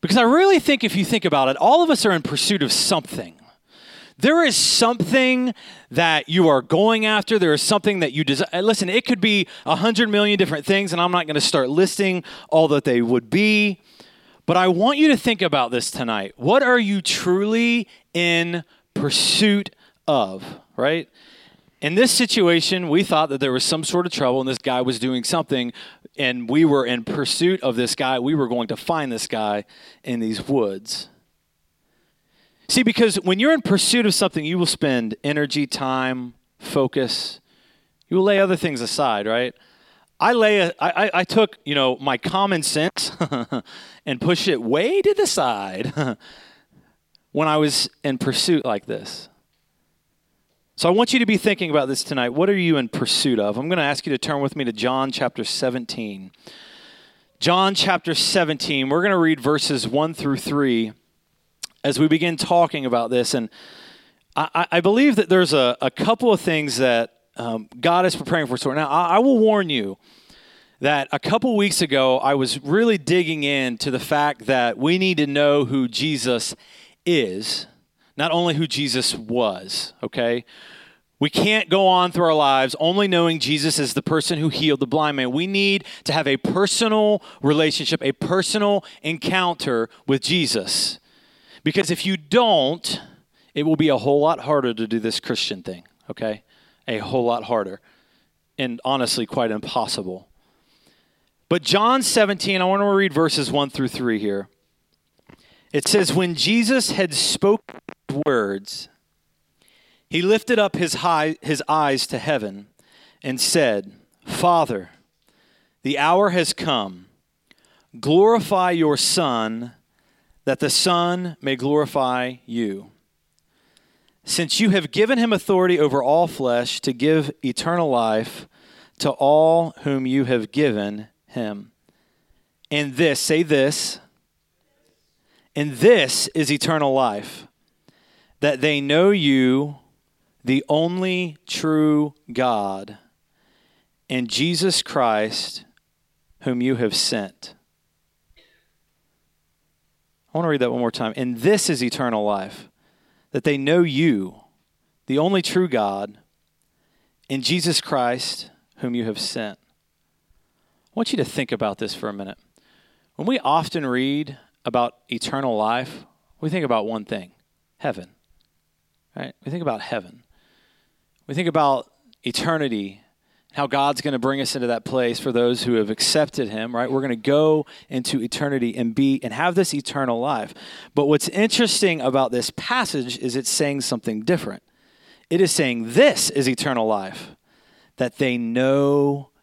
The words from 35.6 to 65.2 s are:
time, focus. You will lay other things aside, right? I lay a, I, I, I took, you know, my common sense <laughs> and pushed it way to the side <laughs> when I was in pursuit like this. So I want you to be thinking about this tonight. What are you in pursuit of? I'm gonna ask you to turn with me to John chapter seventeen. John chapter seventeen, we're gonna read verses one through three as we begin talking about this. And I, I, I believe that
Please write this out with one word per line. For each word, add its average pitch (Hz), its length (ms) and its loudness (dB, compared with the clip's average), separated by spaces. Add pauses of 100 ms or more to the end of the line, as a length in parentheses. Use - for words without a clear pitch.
time, 127 680 -4 (240)
focus. - 800 -2 (720)
You 170 80 -2
will 190 80 4
lay 202 160 4
other 185 160 2
things 151 240 -4
aside, 113 460 -2
right? 120 280 -2 (640)
I 226 140 2
lay 214 280 4
a, 170 200 0
I, 175 240 0
I, 208 100 -2
I 180 100 2
took, 214 400 0
you 143 120 -2
know, 131 220 2
my 135 200 -2
common 190 460 -2
sense - 480 -4 (480)
<laughs> - 460 -20
and 131 140 -4
pushed 170 280 0
it 139 120 6
way 170 400 2
to 403 140 4
the 403 120 0
side 107 680 -2
<laughs> - 1400 -10
when 151 140 0
I 151 120 2
was 147 300 0 (140)
in 135 160 -4
pursuit - 460 0
like 107 220 -4
this. - 420 -10 (1500)
So 170 100 0
I 175 40 4
want 226 200 2
you 262 60 4
to 214 80 2
be 208 120 2
thinking 180 320 0
about 147 180 2
this 135 160 -4
tonight. 127 240 -2
What 151 200 0
are 202 80 2
you 170 200 2
in 127 120 -2
pursuit 123 520 0
of? 101 160 0
I'm 135 120 -6
gonna 175 140 0
ask 143 240 -2
you 147 60 -2
to 131 60 -2
turn 143 220 -2
with 139 140 -2
me 147 80 -6
to 120 100 -2
John 127 380 -2
chapter 120 320 -4
seventeen. 110 880 -6 (1120)
John 190 340 2
chapter 170 400 0
seventeen, 151 720 -2
we're 156 140 0
gonna 196 160 2
read 160 220 2
verses 135 480 -2
one 151 260 -2
through 139 220 -2
three 120 560 -2 (920)
as 135 160 -2
we 151 80 4
begin 160 300 0
talking 165 500 0
about 120 240 0
this. 123 240 0
And 117 160 -2 (840)
I, 151 180 -2
I, 170 160 0
I 170 100 2
believe 220 360 4
that 208 120 2